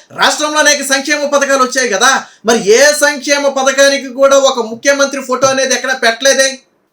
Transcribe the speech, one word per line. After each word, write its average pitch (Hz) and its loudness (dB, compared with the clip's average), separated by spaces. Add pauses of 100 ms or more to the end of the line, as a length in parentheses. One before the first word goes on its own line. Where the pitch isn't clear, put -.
(120)
రాష్ట్రంలో 294 -2
అనేక 294 2
సంక్షేమ 277 -2
పథకాలు 277 0
వచ్చాయి 247 -2
కదా. 233 0 (220)
మరి 214 2
ఏ 247 6
సంక్షేమ 294 0
పథకానికి 269 0
కూడా 269 2
ఒక 269 2
ముఖ్యమంత్రి 269 -2
ఫోటో 254 -2
అనేది 262 0
ఎక్కడ 254 -4
పెట్టలేదే? 262 0 (340)